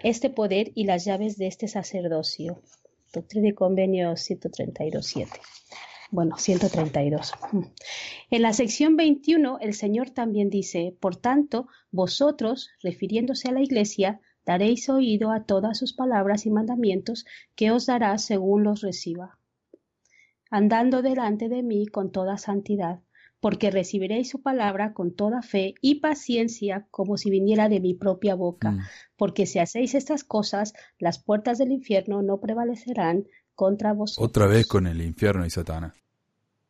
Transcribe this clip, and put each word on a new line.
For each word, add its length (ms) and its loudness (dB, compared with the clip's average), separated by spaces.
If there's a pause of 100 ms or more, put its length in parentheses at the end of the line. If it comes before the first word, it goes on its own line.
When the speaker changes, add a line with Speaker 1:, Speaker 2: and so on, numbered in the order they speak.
Speaker 1:
este 280 0
poder 440 0
y 100 -2
las 200 0
llaves 320 -2
de 120 -2
este 200 -8
sacerdocio". 960 -6 (500)
Doctrina 360 0
y 40 2
Convenios 680 2
ciento 260 -6
treinta 380 -8
y 40 -4
dos 160 -6
siete. 320 -8 (720)
Bueno, 280 0
ciento 320 2
treinta 320 -2
y 80 0
dos. 240 -4 (180)
Mm. 100 0 (680)
En 120 2
la 120 4
sección 420 4
veintiuno, 640 4
el 140 -4
Señor 360 0
también 380 0
dice, 500 -2
"Por 180 -2
tanto, 500 0 (240)
vosotros", 800 0 (120)
refiriéndose 680 -2
a 40 -2
la 80 0
iglesia, 600 0 (260)
"daréis 420 2
oído 420 2
a 140 -2
todas 320 0
sus 160 -4
palabras 540 0
y 40 0
mandamientos 760 0 (280)
que 160 2
os 140 2
dará 320 2
según 480 2
los 160 0
reciba, 580 -8 (1120)
andando 520 4
delante 480 0
de 120 -4
mí 240 0
con 260 -6
toda 260 -2
santidad, 600 -4 (400)
porque 300 0
recibiréis 600 -2
su 100 -10
palabra 540 -2
con 200 -4
toda 280 -2
fe 400 -2
y 140 4
paciencia, 920 -2
como 280 -2
si 100 -4
viniera 400 4
de 100 4
mi 140 0
propia 420 0
boca. 360 -2
Speaker 2:
Mm. 100 -2 (380)
Speaker 1:
Porque 260 0
si 140 -2
hacéis 360 0
estas 300 -2
cosas, 480 -2 (260)
las 240 -2
puertas 360 0
del 120 2
infierno 520 0
no 180 -2
prevalecerán 880 -2 (280)
contra 380 0
vosotros". 380 -2
Speaker 2:
Otra 160 4
vez 200 6
con 200 2
el 160 -2
infierno 420 0
y 60 -4
Satanás. 420 -6 (760)